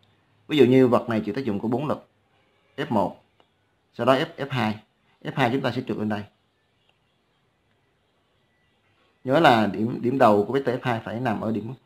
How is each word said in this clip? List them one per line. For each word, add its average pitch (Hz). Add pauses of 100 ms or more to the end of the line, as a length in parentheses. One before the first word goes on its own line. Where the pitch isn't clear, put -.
(480)
Ví 151
dụ 127
như 131
vật 117
này 110
chịu 104
tác 139
dụng 101
của 113
bốn 127
lực 107 (680)
F 147
một, 95 (680)
sau 120
đó 131
F, 147 (120)
F 139
hai. 110 (440)
F 147
hai 127
chúng 135
ta 123
sẽ 120
trượt 107
lên 107
đây. 104 (3000)
Nhớ 131
là 117
điểm, 107
điểm 123
đầu 104
của 117
vector 131
F 127
hai 117
phải 107
nằm 107
ở 107
điểm 113 (120)